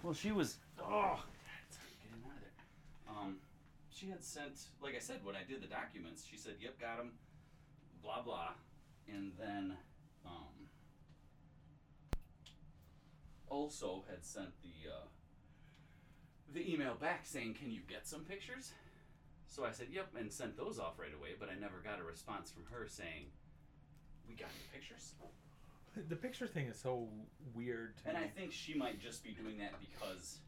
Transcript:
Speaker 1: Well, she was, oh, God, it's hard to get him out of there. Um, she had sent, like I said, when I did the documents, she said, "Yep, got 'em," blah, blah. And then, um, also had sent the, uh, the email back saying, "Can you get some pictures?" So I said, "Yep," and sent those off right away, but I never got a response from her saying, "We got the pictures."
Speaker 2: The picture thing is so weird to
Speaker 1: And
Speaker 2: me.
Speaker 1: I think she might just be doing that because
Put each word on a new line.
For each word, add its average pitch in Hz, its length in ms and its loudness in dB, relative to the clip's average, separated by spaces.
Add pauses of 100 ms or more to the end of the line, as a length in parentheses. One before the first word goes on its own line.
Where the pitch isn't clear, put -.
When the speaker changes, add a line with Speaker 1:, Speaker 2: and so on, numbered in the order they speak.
Speaker 1:
Well, 170 100 6
she 202 200 6
was, 170 260 10 (180)
oh, - 60 -2
God, 202 360 10 (480)
it's - 100 -10
hard - 120 -10
to - 140 -14
get 110 100 -10
him 113 120 -6
out - 100 -6
of - 80 -6
there. - 720 -10
Um, 98 200 2 (520)
she 190 200 -2
had 170 140 -2
sent, 143 440 -2 (140)
like 139 140 2
I 120 40 2
said, - 240 -2
when 98 140 2
I 90 100 0
did 135 140 0
the 90 60 -4
documents, - 640 -2
she 110 80 -10
said, 104 240 -4
"Yep, 120 200 -4
got 117 180 2
'em," 120 140 0 (920)
blah, - 180 2
blah. - 300 2 (560)
And 98 320 2
then, 101 380 4 (480)
um, - 420 -6 (2750)
also 135 640 4
had 87 160 -4
sent 95 240 -2 (120)
the, 80 300 -8
uh, - 160 -6 (1400)
the 180 220 4
email 135 220 8
back - 300 6
saying, 113 280 2
"Can 127 180 0
you 101 160 2
get - 180 -4
some 151 200 -2
pictures?" 240 480 -4 (760)
So - 160 2
I 113 60 6
said, 117 180 -2
"Yep," 190 300 2
and 107 120 2
sent 123 260 2
those 208 200 4
off - 220 2
right 76 180 -2
away, 73 120 -2 (100)
but 98 100 0
I 92 60 0
never 98 240 0
got 101 200 2
a 87 40 0
response 82 480 -2
from 87 140 -8
her 117 220 -2
saying, - 440 -4 (960)
"We - 80 -6
got - 140 -4
the - 280 -8
pictures." - 380 -8 (920)
Speaker 2:
The 160 60 6
picture 254 300 2
thing 147 220 6
is 110 100 0
so 123 320 6 (460)
weird 113 440 2
to - 100 2
Speaker 1:
And 170 100 6
Speaker 2:
me. 160 60 6
Speaker 1:
I - 20 2
think 185 240 0
she 156 240 0
might 120 240 6
just 113 240 -4
be 113 80 -4
doing 107 260 0
that 101 220 0
because - 680 -4